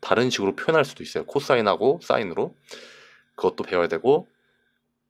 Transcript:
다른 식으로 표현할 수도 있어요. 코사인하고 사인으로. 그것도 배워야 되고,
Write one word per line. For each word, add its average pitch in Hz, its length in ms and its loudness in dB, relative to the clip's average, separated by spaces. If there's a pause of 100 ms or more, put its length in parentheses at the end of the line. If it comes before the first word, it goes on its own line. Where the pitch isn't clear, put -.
다른 123 300 0
식으로 98 240 -2
표현할 160 300 2
수도 - 180 -16
있어요. - 220 -8
코사인하고 123 800 0
사인으로. 123 520 -2 (800)
그것도 - 300 -2
배워야 87 240 0
되고, 127 400 0 (800)